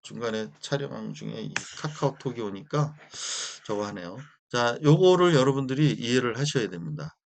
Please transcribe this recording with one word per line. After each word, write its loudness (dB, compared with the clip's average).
중간에 -6
촬영 -6
중에 -10
이 -10
카카오톡이 -4
오니까 -2
저거 -4
하네요. -10
자, 0
요거를 8
여러분들이 4
이해를 0
하셔야 0
됩니다. -10